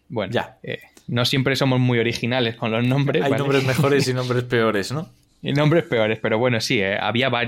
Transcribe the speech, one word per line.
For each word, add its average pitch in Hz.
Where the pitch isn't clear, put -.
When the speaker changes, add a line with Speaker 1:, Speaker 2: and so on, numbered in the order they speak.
Speaker 1:
bueno, 110
Speaker 2:
Ya. -
Speaker 1:
eh, -
no 123
siempre 135
somos 131
muy 123
originales 117
con 113
los 113
nombres, 139
Speaker 2:
Hay 143
Speaker 1:
¿vale? 135
Speaker 2:
nombres 135
mejores 135
y 127
Speaker 1:
<laughs> -
Speaker 2:
nombres 123
peores, 113
¿no? 156
Speaker 1:
Y 135
nombres 151
peores, 110
pero 110
bueno, 123
sí, 127
eh, 98
había 117
va-, 120